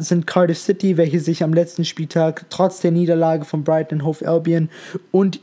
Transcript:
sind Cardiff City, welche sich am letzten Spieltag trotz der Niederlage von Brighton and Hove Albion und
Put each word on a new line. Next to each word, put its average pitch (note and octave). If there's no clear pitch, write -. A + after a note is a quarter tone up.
sind E3+
Cardiff E3+
City, F#3+
welche E3
sich D#3+
am D#3+
letzten E3+
Spieltag D#3+
trotz F#3
der F3
Niederlage E3
von D3+
Brighton D#3
and C#3+
Hove D#3+
Albion E3
und F#3+